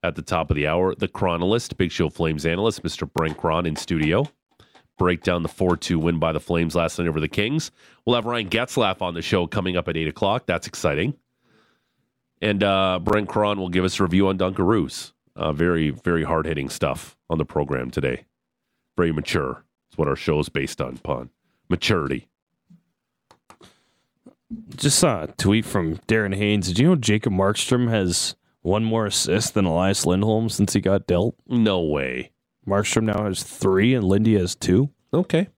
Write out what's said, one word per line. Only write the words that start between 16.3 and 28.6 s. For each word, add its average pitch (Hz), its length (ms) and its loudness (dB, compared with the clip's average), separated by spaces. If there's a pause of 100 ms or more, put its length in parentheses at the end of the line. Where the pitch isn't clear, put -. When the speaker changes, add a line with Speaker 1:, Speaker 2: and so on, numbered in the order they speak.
Speaker 1:
stuff - 480 -6 (120)
on 82 80 -2
the 76 80 0
program 67 440 -4
today. 64 360 -4 (680)
Very 85 160 0
mature. 73 540 -4 (240)
It's - 80 -12
what 76 100 2
our 69 80 0
show 76 240 0
is 73 100 -2
based - 320 -6
on, 64 160 -6
Pon. 64 320 -6 (400)
Maturity. 76 580 0 (2500)
Speaker 2:
Just - 240 2
saw 107 240 2
a 73 40 -8
tweet 104 380 2
from 82 320 -2 (100)
Darren 104 280 2
Haynes. 104 320 0
Did 90 120 0
you 143 80 6
know 180 80 6
Jacob 107 380 0
Markstrom 107 560 2
has 95 460 0 (300)